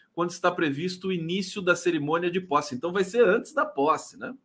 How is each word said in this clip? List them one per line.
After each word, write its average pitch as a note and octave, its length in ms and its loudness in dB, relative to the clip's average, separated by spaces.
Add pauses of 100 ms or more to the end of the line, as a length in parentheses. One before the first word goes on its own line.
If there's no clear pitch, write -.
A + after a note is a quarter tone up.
(120)
quando F3 180 -2
está F3+ 200 0
previsto F3 580 -2
o F#3+ 40 0
início F#3 500 -4
da F3 120 4
cerimônia E3+ 560 0
de F3+ 100 -2
posse. D3 340 -2
Então E3 180 -4
vai G3 100 2
ser A3 240 4
antes A3 260 2
da D4 120 0
posse, D3 540 0
né? B2+ 160 -10 (100)